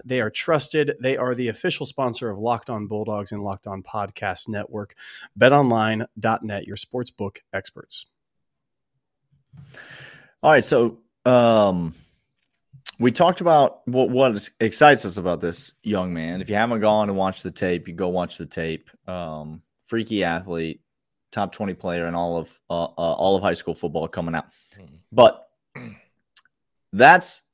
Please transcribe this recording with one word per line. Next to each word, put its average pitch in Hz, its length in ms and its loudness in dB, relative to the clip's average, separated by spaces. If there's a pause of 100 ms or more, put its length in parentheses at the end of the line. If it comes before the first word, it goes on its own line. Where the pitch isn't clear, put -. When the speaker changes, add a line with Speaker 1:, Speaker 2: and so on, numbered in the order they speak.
Speaker 1:
they 127 160 -2
are 107 80 -2
trusted. 147 720 -2
They 131 180 -2
are 127 180 -4
the 123 120 -4
official 147 380 -6
sponsor 123 440 -6
of 101 80 -10
Locked 113 320 -4
On 107 180 -8
Bulldogs 104 440 -8
and 104 120 -10
Locked 98 220 -10
On 95 160 -10
Podcast 98 680 -8
Network. 104 440 -10 (420)
Bet 123 180 6
online 113 520 2 (140)
dot 110 240 -2
net, 101 240 -8
your 95 100 -12
sports 123 340 -8
book - 300 -10 (120)
experts. - 520 -12 (2250)
Speaker 2:
All 151 100 6
right, 139 120 6
so, 117 360 2 (260)
um, 107 680 4 (1040)
we 120 140 2
talked 180 300 2
about 156 460 2
what, 123 220 0
what 123 400 0 (100)
excites 131 460 4
us 92 120 -4
about 87 240 -4
this - 320 -8 (100)
young 92 300 -2
man. 82 280 -6
If 92 80 -10
you 104 60 -4
haven't 113 240 0
gone 107 300 2
and 98 80 -4
watched 95 260 -2
the 90 80 -8
tape, 90 360 -4
you 87 60 -14
go 90 160 -4
watch 90 280 -4
the 85 80 -12
tape. 80 440 -10 (180)
Um, 80 540 -12 (240)
freaky 110 380 -4
athlete, 85 580 -4 (500)
top 101 200 -4
twenty 98 220 -8
player 87 340 -6
in 85 80 -6
all 85 220 -4
of, - 220 -10 (100)
uh, 85 160 -2
uh, - 100 -12
all 85 400 0
of 90 60 -2
high 92 120 0
school 85 200 -8
football 80 340 -6
coming 82 280 -6
out. 78 100 -6 (300)
Speaker 3:
Hmm. 95 80 -20 (280)
Speaker 2:
But 113 340 6 (1500)
that's, 147 480 6 (120)